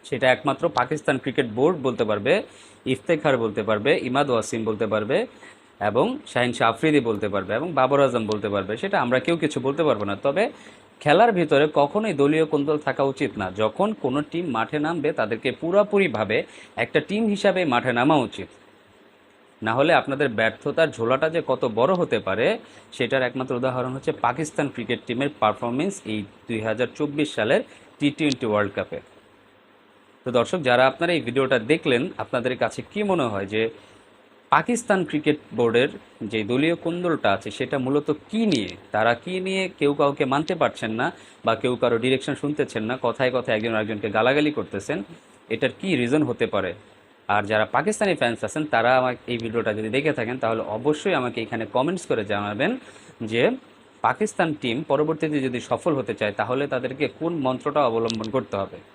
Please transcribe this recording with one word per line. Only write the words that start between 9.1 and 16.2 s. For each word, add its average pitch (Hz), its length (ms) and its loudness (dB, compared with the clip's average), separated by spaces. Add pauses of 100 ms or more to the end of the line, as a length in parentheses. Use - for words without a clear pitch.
কেউ 170 180 2
কিছু 151 140 -2 (100)
বলতে 151 200 0
পারবো 107 220 0
না। 98 60 -2 (100)
তবে 156 180 0 (600)
খেলার 196 360 6
ভিতরে 156 260 4 (140)
কখনোই 208 420 0
দলীয় 156 300 4
কোন্দল 147 260 0 (100)
থাকা 135 240 0
উচিত 131 200 -2 (100)
না। 95 60 -2 (140)
যখন 135 260 2 (160)
কোনো 135 160 0 (120)
টিম 170 140 -4 (100)
মাঠে 117 300 -2
নামবে, 156 240 -2 (100)
তাদেরকে 113 300 -2 (120)
পুরোপুরিভাবে 170 760 2 (460)